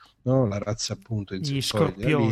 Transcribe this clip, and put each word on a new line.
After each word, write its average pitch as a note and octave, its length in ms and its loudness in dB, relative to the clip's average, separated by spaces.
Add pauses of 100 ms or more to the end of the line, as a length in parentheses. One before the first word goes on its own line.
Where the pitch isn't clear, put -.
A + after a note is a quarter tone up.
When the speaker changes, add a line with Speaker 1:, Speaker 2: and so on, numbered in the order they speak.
(220)
Speaker 1:
no? B2+ 260 2
La G2+ 100 -2
razza G#2 360 -4
appunto G2+ 420 -6
Speaker 2:
Gli C#3 200 -4
Speaker 1:
insettoide C3+ 60 -2
Speaker 2:
scorpioni. A#2 720 2